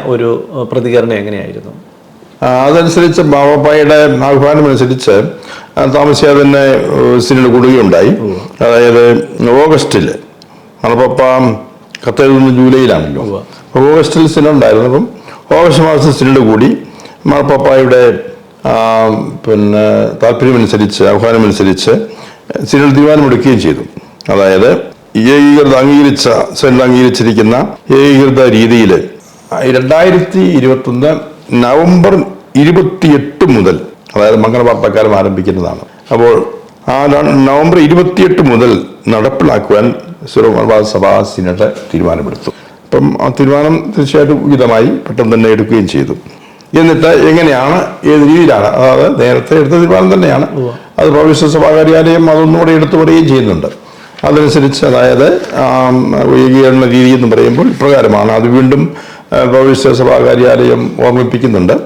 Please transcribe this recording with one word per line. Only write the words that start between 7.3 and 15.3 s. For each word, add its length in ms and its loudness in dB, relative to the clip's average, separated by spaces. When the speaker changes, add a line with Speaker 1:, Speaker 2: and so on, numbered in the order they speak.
Speaker 2:
കൂടുകയുണ്ടായി. 560 2
Speaker 1:
ഉവ്വ്. 540 -6
Speaker 2:
അതായത് 640 2
ഓഗസ്റ്റിൽ 480 -2
മാർപ്പാപ്പ 360 0
കത്തെഴുതുന്ന 400 2
ജൂലൈയിലാണല്ലോ. 760 0
Speaker 1:
ഉവ്വ്. 680 -4
Speaker 2:
ഓഗസ്റ്റിൽ 360 2
സിനഡ് 220 0
ഉണ്ടായിരുന്നു. 360 2
അപ്പം 220 -2